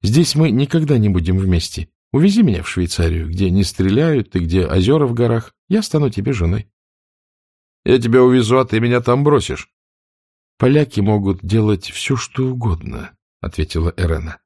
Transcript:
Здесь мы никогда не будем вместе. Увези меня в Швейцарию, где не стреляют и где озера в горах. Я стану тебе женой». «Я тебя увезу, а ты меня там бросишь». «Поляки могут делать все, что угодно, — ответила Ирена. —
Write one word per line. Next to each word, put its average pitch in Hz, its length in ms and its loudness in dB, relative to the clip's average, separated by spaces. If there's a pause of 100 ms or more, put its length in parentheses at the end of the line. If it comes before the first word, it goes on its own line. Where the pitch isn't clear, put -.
Здесь 139 320 2
мы 156 160 2
никогда 143 480 0
не 104 100 2
будем 92 300 0
вместе. 90 500 -2 (220)
Увези 196 320 2
меня 95 180 -4
в - 80 -10
Швейцарию, 82 580 -2
где 90 220 -2
не 95 140 2
стреляют 113 720 0
и 92 60 0
где 85 260 0
озера 127 400 2
в 120 80 -4
горах. 117 400 -2 (120)
Я 214 140 0
стану 147 300 0
тебе 104 200 -4
женой». 98 380 -2 (1160)
«Я 127 140 4
тебя 120 220 4
увезу, 127 380 4
а 127 60 2
ты 113 140 -2
меня 120 220 0
там 127 220 0
бросишь». 143 440 0 (920)
«Поляки 139 400 2
могут 98 440 0
делать 104 460 0
все, - 280 -4
что - 260 -6
угодно, — 104 760 -6 (240)
ответила - 560 -4
Ирена. — 80 480 -4